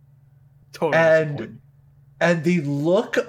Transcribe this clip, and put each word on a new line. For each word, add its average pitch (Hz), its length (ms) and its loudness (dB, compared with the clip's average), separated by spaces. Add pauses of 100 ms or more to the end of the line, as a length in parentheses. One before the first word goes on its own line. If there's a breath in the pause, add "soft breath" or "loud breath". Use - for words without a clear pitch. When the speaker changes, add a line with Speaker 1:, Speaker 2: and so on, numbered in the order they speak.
(720)
Speaker 1:
Totally 156 300 -2
Speaker 2:
and, 160 360 2
Speaker 1:
disappointed. 110 220 -14 (600)
Speaker 2:
and 170 240 0
the 175 180 2
look 156 540 -2 (120)